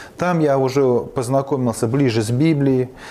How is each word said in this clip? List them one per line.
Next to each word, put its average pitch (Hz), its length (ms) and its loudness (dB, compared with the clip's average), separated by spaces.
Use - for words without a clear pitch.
Там 175 220 -2
я 143 180 2
уже 131 420 2
познакомился 127 880 -2
ближе 120 340 0
с 104 80 -2
Библией, 135 600 2